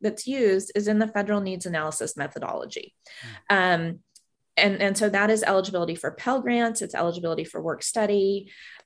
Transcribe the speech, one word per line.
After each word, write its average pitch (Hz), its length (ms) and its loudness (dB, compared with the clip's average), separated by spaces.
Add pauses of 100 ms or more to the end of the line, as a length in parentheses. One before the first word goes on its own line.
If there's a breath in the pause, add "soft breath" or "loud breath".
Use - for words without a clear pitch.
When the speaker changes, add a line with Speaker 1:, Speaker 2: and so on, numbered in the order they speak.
Speaker 1:
that's 214 260 -4
used 214 480 2
is 208 140 -2
in 214 100 4
the 220 100 2
federal 208 320 0
needs 185 260 -6
analysis 156 500 -4
methodology. - 800 -8 (560 loud breath)
Speaker 2:
Mm. 180 340 4
Speaker 1:
Um, 170 140 -4 (580)
and, 196 240 4
and 202 160 2
so 208 140 2
that 202 200 4
is 214 120 4
eligibility 185 520 0
for 147 180 -6
Pell 254 280 -2
Grants, 240 400 0
it's - 140 -6
eligibility 170 500 -2
for - 160 -10
work 160 220 -6
study. 202 680 0 (360 loud breath)